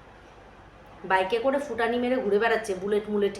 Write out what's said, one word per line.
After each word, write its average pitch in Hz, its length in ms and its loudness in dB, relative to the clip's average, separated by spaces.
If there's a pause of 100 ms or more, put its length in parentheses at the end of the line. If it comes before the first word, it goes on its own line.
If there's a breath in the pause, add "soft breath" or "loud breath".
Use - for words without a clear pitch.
(1040)
বাইকে 190 340 2
করে 269 200 2
ফুটানি 226 400 -2
মেরে 247 180 0
ঘুরে 202 220 2
বেড়াচ্ছে 220 360 0
বুলেট 208 360 -2
মুলেট 202 300 0